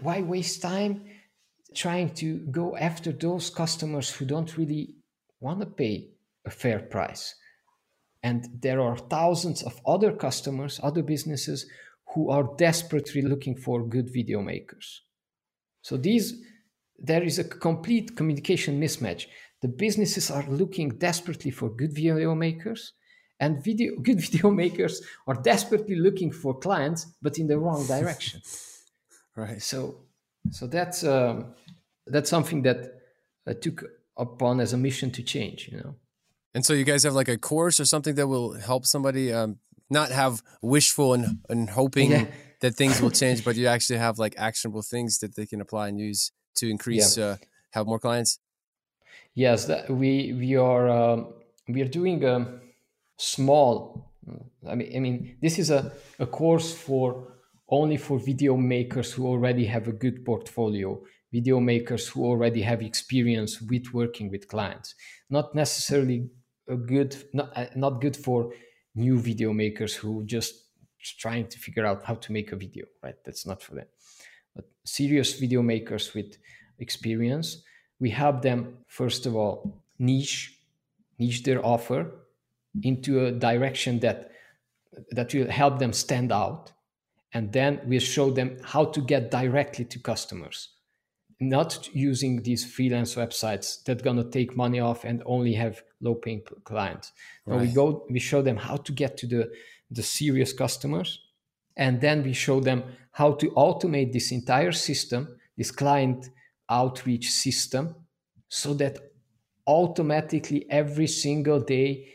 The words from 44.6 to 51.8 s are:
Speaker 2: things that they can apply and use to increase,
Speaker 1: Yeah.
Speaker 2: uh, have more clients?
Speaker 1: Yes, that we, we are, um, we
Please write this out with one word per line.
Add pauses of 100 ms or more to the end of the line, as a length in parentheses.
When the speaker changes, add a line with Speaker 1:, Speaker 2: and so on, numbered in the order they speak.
Speaker 2:
things
that
they
can
apply
and
use (240)
to
increase,
Speaker 1:
Yeah.
Speaker 2:
uh, (360)
have
more
clients? (960)
Speaker 1:
Yes,
that
we,
we
are,
um, (360)
we